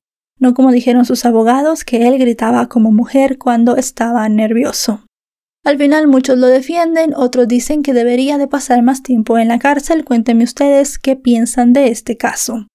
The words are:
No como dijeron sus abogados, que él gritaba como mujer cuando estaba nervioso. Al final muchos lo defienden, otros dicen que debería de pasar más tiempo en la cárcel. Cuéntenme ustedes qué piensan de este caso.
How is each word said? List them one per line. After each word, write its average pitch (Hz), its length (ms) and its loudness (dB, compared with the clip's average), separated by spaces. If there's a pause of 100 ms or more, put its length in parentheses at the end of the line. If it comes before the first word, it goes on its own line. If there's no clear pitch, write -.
(380)
No 247 160 2
como 262 180 4
dijeron 247 320 2
sus 247 220 -2
abogados, 247 580 0
que 240 240 0
él 269 100 2
gritaba 240 500 0
como 226 220 2
mujer 269 460 0
cuando 240 400 0
estaba 233 540 -4
nervioso. 220 760 -2 (580)
Al 285 140 0
final 294 300 2
muchos 262 320 2
lo 254 80 2
defienden, 320 680 0
otros 247 340 0
dicen 247 340 -2
que 277 100 -2
debería 247 460 0
de 285 100 -2
pasar 262 340 0
más 262 200 0
tiempo 226 340 -2
en 226 120 0
la 233 100 0
cárcel. 294 480 -2
Cuéntenme 233 380 0
ustedes 285 540 0
qué 269 180 -2
piensan 240 580 0
de 277 140 2
este 226 280 -6
caso. 226 580 -8